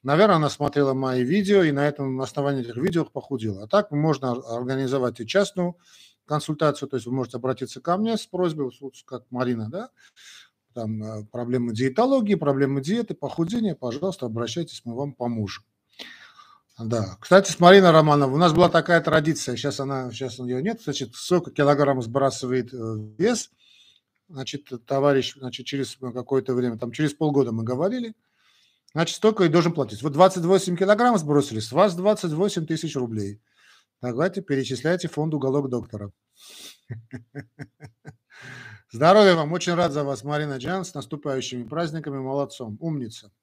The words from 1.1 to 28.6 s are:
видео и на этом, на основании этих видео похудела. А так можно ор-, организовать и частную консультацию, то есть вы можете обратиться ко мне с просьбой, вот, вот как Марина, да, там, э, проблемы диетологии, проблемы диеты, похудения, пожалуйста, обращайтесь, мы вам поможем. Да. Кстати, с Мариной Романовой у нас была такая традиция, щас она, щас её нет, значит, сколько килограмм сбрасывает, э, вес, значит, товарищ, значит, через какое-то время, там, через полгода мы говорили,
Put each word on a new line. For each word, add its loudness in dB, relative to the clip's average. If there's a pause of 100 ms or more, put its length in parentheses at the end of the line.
видео 4
и 4
на 2
этом, -4
на -4
основании -2
этих -10
видео 0
похудела. -6
А -16
так 0
можно 0
ор-, -6 (140)
организовать -2
и -8
частную -2 (480)
консультацию, -2
то -4
есть -6
вы -6
можете -4
обратиться -6
ко -2
мне -2
с -10
просьбой, -4
вот, -10
вот -14 (120)
как -14
Марина, -4
да, -10 (840)
там, -8
э, -12
проблемы -4
диетологии, 2
проблемы 0
диеты, -4
похудения, -4
пожалуйста, -6
обращайтесь, -6
мы -10
вам -6
поможем. -6 (1120)
Да. -4
Кстати, 6
с -8
Мариной 10
Романовой 6
у 0
нас 6
была 6
такая 4
традиция, 0
щас -4
она, -6
щас -10
её -4
нет, -4
значит, -8
сколько 0
килограмм 2
сбрасывает, -2
э, -14 (400)
вес, -2 (760)
значит, -12 (160)
товарищ, 0
значит, -12
через -6
какое-то -4
время, -2
там, -8
через -2
полгода 0
мы -4
говорили, -4 (800)